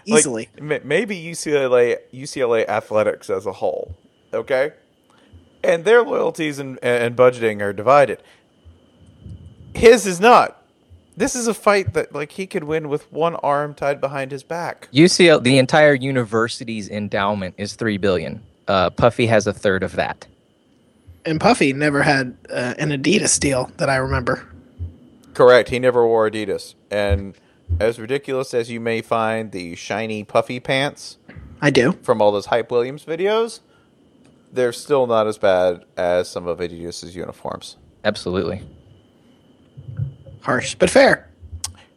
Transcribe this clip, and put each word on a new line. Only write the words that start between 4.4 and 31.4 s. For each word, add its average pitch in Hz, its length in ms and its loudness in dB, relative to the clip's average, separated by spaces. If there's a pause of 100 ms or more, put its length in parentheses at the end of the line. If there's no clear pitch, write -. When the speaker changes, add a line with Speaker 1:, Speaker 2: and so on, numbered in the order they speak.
Speaker 2:
And 170 220 0
their 233 180 4
loyalties 165 560 -4
and, 135 240 -10
and 120 340 0
budgeting 117 460 2
are 101 100 -2
divided. 113 500 4 (1500)
His 220 320 6
is 175 140 -4
not. 208 340 6 (640)
This 262 180 -2
is 240 140 -4
a 214 60 0
fight 202 400 0
that, - 200 -4
like, 143 180 -10
he 190 140 -10
could 180 180 -8
win 156 240 -6
with 147 240 -8
one 160 240 -2
arm 143 380 -2
tied 139 260 -4
behind 139 300 -6
his 135 140 -12
back. 165 480 -10
Speaker 3:
U 170 160 8
C 185 200 6
L, 156 120 8
the 127 180 4
entire 147 360 6
university's 117 960 -4
endowment 101 680 -4
is 101 160 -8
three 110 240 -2
billion. 87 440 -2 (260)
Uh, 92 220 2
Puffy 120 360 2
has 107 200 2
a 104 60 -2
third 95 300 -2
of 90 140 -8
that. - 300 -6 (960)
Speaker 1:
And 160 160 -4
Puffy 180 320 4
never 143 300 0
had, 135 340 0 (140)
uh, 127 280 -4
an 151 120 -2
Adidas 147 500 0
deal 131 380 -2
that 151 120 -2
I 135 60 0
remember. 131 500 -4 (880)
Speaker 2:
Correct. 123 360 8
He 131 80 -2
never 123 280 2
wore 113 240 2
Adidas. 101 440 -6 (160)
And 101 440 -2 (460)
as 113 180 0
ridiculous 131 560 -6
as 117 160 -4
you 117 100 -8
may 113 220 -4
find 113 500 -2
the 87 220 -10
shiny 110 500 -6
Puffy 120 360 -2
pants 135 580 -6 (420)